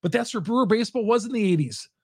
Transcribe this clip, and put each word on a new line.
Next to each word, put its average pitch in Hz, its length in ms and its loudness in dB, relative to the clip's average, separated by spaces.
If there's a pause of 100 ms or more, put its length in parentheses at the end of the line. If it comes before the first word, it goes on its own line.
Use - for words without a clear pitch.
But 175 120 0
that's 233 180 -2
for 226 80 -4
Brewer 233 260 0
baseball 220 400 0
was 226 200 2
in 240 60 -8
the 214 200 2
eighties. 143 380 -2 (140)